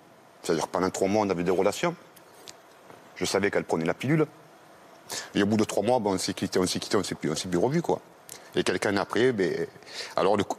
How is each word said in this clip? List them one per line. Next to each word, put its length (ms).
C'est-à-dire, 240
pendant 240
trois 160
mois, 180
on 60
avait 140
des 80
relations. 420
Je 100
savais 280
qu'elle 100
prenait 220
la 100
pilule. 320
Et 80
au 40
bout 100
de 80
trois 180
mois, 180
bon, 140
on 40
s'est 160
quitté, 240
on 80
s'est 140
quitté, 160
on 80
s'est 100
plus, 160
on 60
s'est 120
plus 100
revu, 240
quoi. 180
Et 80
quelqu'un 320
après, 360
ben, 340
alors, 200
le 80
coup, 140